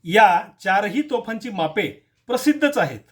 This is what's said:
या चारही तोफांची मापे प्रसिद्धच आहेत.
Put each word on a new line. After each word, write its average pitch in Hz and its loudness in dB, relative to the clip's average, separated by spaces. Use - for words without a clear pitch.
या 175 6
चारही 202 0
तोफांची 233 -6
मापे 170 -2
प्रसिद्धच 285 0
आहेत. 127 -2